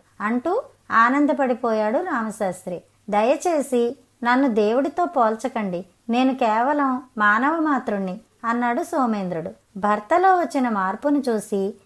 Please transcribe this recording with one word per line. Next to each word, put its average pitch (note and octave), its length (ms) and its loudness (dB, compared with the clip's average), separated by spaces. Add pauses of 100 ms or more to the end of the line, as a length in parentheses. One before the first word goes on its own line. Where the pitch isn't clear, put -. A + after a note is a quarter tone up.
(220)
అంటూ B3 420 -2 (280)
ఆనందపడిపోయాడు A#3+ 1080 2
రామశాస్త్రి. G#3+ 840 -6 (280)
"దయచేసి B3 880 0 (260)
నన్ను B3+ 240 2
దేవుడితో A#3+ 580 2
పోల్చకండి, A3+ 800 -2 (240)
నేను B3+ 260 2
కేవలం B3+ 680 0 (140)
మానవ A3+ 420 2
మాత్రుణ్ణి" A3 600 -2 (240)
అన్నాడు A#3+ 400 -2
సోమేంద్రుడు. G3 680 -2 (280)
భర్తలో D#4+ 600 2
వచ్చిన C4+ 300 0
మార్పును G#3+ 600 0
చూసి G3+ 440 -2 (120)